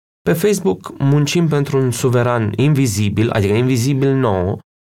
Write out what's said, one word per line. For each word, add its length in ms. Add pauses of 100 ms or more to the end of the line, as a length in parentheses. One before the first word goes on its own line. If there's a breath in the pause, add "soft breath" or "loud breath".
(220)
Pe 120
Facebook 640
muncim 500
pentru 300
un 140
suveran 640
invizibil, 760
adică 240
invizibil 600
nou, 460 (220)